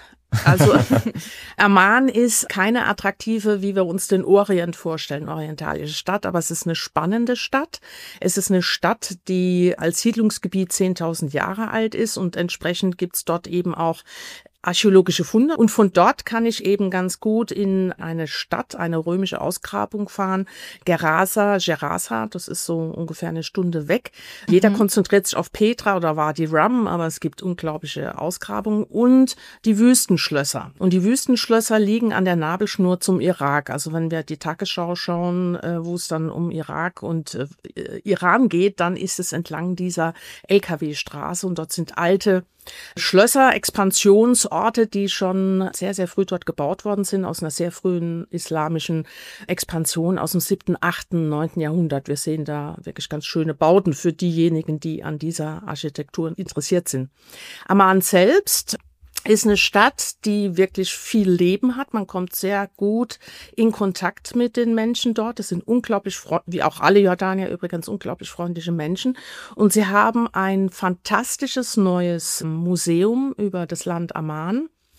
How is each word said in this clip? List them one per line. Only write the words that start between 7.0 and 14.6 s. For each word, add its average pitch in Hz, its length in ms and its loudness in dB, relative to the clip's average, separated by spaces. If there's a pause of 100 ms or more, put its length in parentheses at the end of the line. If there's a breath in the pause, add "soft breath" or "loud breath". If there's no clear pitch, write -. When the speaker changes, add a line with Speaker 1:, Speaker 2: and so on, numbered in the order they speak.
Speaker 1:
Stadt. - 440 -4 (400 loud breath)
Es - 180 0
ist 202 140 -2
eine 185 120 4
Stadt, - 540 -2 (100)
die 180 500 2
als 165 240 -2
Siedlungsgebiet 202 720 0
zehntausend 165 600 -2
Jahre 190 380 -2
alt 220 260 -2
ist 214 220 -2
und 180 180 -4
entsprechend 175 640 -4
gibt's - 260 -6
dort 170 240 -4
eben 175 280 -2
auch 165 260 -2 (600 loud breath)